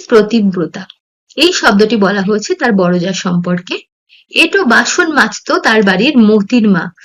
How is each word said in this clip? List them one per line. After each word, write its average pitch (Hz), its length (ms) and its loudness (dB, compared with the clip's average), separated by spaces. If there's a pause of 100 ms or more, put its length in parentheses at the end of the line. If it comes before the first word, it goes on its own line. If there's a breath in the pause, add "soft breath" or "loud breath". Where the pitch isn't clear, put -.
প্রতিব্রতা, 202 760 0 (500)
এই 349 180 0
শব্দটি 220 420 2
বলা 202 260 0
হয়েছে 214 340 -2
তার 262 160 -2
বড় 180 280 0
যা 180 140 -4
সম্পর্কে। 180 640 -4 (520 soft breath)
এটো 339 340 0
বাসন 240 480 0
মাজতো 269 480 -2
তার 220 240 0
বাড়ির 202 340 2
মতির 214 520 2
মা। 180 220 0 (140)